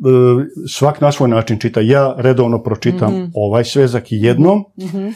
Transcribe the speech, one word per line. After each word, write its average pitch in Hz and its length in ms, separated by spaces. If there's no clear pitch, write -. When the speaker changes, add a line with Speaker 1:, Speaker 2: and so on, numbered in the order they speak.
Speaker 1:
svak 147 340
na 143 100
svoj 135 180
način 113 300
čita. 113 220
Ja 131 360
redovno 120 420
pročitam 117 540
Speaker 2:
Mhm. 95 100
Speaker 1:
ovaj 107 300
svezak 123 420
jednom 160 560
Speaker 2:
Mhm. 190 360